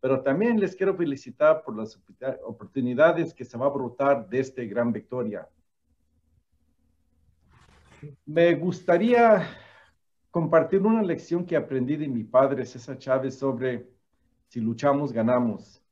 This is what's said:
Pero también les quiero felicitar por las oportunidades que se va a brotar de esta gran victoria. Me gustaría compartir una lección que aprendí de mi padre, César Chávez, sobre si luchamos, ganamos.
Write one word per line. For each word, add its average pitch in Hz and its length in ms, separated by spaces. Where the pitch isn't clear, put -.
Pero 131 200
también 202 380
les 185 160
quiero 190 220
felicitar 151 640
por 113 140
las 110 200
oportunidades 123 880
que 123 120
se - 120
va 127 100
a - 20
brotar 135 600
de 123 120
esta 131 220
gran 117 300
victoria. 107 560
Me 170 300
gustaría 202 920
compartir 165 540
una 220 220
lección 175 420
que 170 100
aprendí 139 400
de 147 120
mi 117 160
padre, 131 420
César - 320
Chávez, 131 400
sobre 123 480
si - 120
luchamos, 139 520
ganamos. 113 680